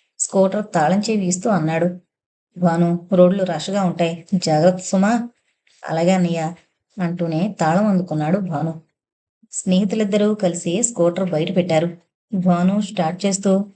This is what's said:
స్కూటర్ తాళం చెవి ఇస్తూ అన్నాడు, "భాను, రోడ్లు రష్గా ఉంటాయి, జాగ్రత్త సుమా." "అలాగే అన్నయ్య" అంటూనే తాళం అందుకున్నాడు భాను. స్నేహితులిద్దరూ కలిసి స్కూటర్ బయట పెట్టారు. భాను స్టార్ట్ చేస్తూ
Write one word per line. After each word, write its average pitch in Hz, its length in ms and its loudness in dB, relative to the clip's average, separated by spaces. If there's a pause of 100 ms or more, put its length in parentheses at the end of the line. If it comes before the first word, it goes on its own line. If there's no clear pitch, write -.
(180)
స్కూటర్ 196 460 0 (100)
తాళం 175 360 2
చెవి 208 160 0
ఇస్తూ 190 240 -2
అన్నాడు, 175 480 0 (600)
"భాను, 170 540 0
రోడ్లు 185 320 4
రష్గా 180 400 -4
ఉంటాయి, 170 400 -2 (100)
జాగ్రత్త 180 500 2
సుమా." 226 440 0 (600)
"అలాగే 165 220 0
అన్నయ్య" 175 440 0 (460)
అంటూనే 170 600 -2
తాళం 170 260 2
అందుకున్నాడు 170 520 0
భాను. 160 520 -6 (640)
స్నేహితులిద్దరూ 208 800 0
కలిసి 180 480 -2
స్కూటర్ 175 480 0
బయట 165 260 -2
పెట్టారు. 175 400 0 (380)
భాను 180 460 2
స్టార్ట్ 180 460 -4
చేస్తూ 196 380 0 (120)